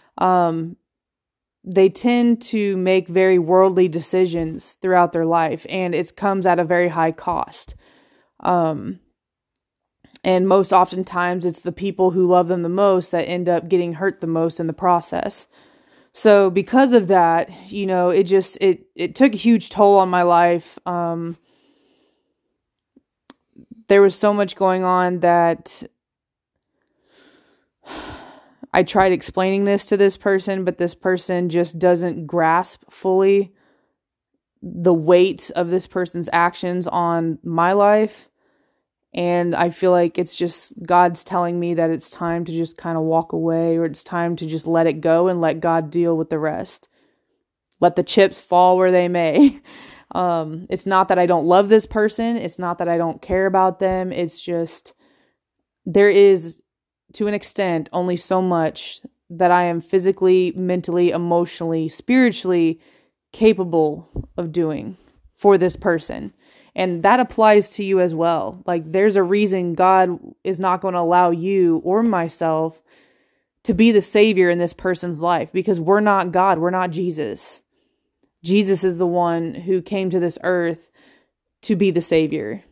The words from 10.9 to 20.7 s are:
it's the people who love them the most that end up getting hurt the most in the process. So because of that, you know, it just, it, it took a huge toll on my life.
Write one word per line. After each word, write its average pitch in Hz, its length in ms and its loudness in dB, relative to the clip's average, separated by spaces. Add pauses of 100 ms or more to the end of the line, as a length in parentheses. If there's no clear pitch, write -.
it's 170 180 -6
the 180 100 -8
people 185 380 -2
who 180 140 0
love 180 220 4
them 180 140 -2
the 170 80 -4
most 185 420 0
that 170 120 -2
end 175 260 -4
up 170 180 -2
getting 175 240 0
hurt 180 300 -6
the 170 60 -6
most 165 340 -4
in 165 60 -4
the 160 40 -6
process. - 800 -4 (640)
So 202 360 4
because 240 440 2
of 202 160 4
that, 170 400 2 (200)
you 202 160 -6
know, 180 260 0
it 190 120 4
just, 185 380 0
it, 190 240 0 (100)
it 170 180 -6
took 254 200 4
a 214 40 -6
huge 226 320 2
toll 202 280 6
on 185 120 4
my 180 140 2
life. 175 640 2